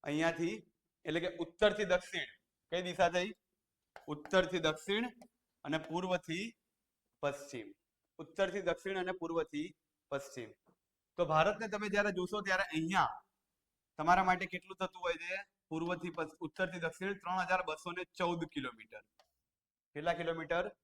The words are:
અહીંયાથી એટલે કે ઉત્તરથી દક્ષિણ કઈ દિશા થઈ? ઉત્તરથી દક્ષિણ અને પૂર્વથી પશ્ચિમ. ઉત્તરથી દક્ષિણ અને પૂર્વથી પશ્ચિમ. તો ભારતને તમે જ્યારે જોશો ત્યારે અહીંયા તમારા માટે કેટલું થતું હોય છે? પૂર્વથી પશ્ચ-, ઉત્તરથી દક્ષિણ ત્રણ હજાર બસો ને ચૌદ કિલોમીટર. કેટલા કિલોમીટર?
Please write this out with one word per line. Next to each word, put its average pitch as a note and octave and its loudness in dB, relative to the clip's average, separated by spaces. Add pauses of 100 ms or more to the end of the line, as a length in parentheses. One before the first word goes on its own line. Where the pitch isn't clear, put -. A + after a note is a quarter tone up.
અહીંયાથી E3 2 (520)
એટલે E3 0
કે F3+ -2 (160)
ઉત્તરથી G#3 4
દક્ષિણ F3+ -2 (420)
કઈ F3+ 0
દિશા F3+ 4
થઈ? F3+ 2 (840)
ઉત્તરથી E3+ 2
દક્ષિણ G3 2 (600)
અને D3+ 0
પૂર્વથી F3+ -2 (760)
પશ્ચિમ. C3+ -4 (500)
ઉત્તરથી F#3 -2
દક્ષિણ F#3+ -2
અને F#3 -2
પૂર્વથી E3 -2 (420)
પશ્ચિમ. C3 -8 (680)
તો F3+ 2 (100)
ભારતને G3+ 4
તમે G#3 -4
જ્યારે G3+ 4
જોશો F3+ -2
ત્યારે F#3+ 2 (120)
અહીંયા D#3+ 2 (880)
તમારા F3+ 6
માટે F#3 2
કેટલું F#3 -10
થતું F3+ -4
હોય E3+ 2
છે? F3+ -4 (320)
પૂર્વથી E3+ -4
પશ્ચ-, D#3 -6
ઉત્તરથી F3 -4
દક્ષિણ G3 -4
ત્રણ F3+ -2
હજાર F#3 4
બસો D#3 -6
ને F3+ -6 (160)
ચૌદ E3+ 0 (120)
કિલોમીટર. A2+ -8 (960)
કેટલા E3 0
કિલોમીટર? E3 0 (180)